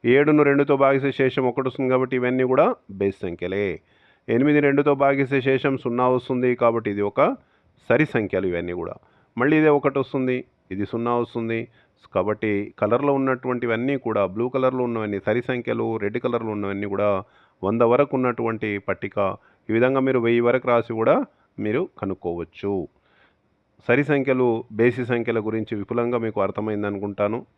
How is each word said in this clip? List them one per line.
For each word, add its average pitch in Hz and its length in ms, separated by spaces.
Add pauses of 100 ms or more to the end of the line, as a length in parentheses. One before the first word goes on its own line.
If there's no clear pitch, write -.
(140)
ఏడును 147 340
రెండుతో 143 340
భాగిస్తే 139 280 (100)
శేషం 131 300
ఒకటి 131 200
వస్తుంది, 127 240
కాబట్టి 131 260
ఇవన్నీ 127 320
కూడా 147 140 (340)
బేసి 98 260
సంఖ్యలే. 90 400 (720)
ఎనిమిది 147 300
రెండుతో 143 280 (100)
భాగిస్తే 139 440
శేషం 135 360
సున్నా 123 220 (100)
వస్తుంది, 127 340 (120)
కాబట్టి 113 320
ఇది 101 160
ఒక - 100 (720)
సరి 135 240
సంఖ్యలు 98 380
ఇవన్నీ 87 280
కూడా. 85 160 (440)
మళ్ళీ 143 220
ఇదే 156 160
ఒకటి 139 240
వస్తుంది, 127 340 (380)
ఇది 101 180
సున్నా 117 300
వస్తుంది. 113 380 (540)
కాబట్టి 104 360 (300)
కలర్లో 127 400
ఉన్నటువంటివన్నీ 127 760 (120)
కూడా, 107 160 (120)
బ్లూ 113 100 (100)
కలర్లో 131 340
ఉన్నవన్నీ 107 300 (100)
సరి 117 200
సంఖ్యలు, 117 380 (160)
రెడ్ 104 220
కలర్లో 113 320
ఉన్నవన్నీ 101 380
కూడా 104 140 (580)
వంద 113 160 (100)
వరకు 139 260
ఉన్నటువంటి 117 500 (180)
పట్టిక. - 320 (500)
ఈ 107 80
విధంగా 131 300
మీరు 131 200
వెయ్యి 117 200
వరకు 123 240
రాసి 117 300
కూడా 120 140 (500)
మీరు 110 180 (180)
కనుక్కోవచ్చు. 90 720 (1120)
సరి 127 240
సంఖ్యలు, 131 380 (320)
బేసి 123 320
సంఖ్యల 117 360
గురించి 110 320
విపులంగా 117 440
మీకు 107 220
అర్థమైంది 104 440
అనుకుంటాను. 104 500 (180)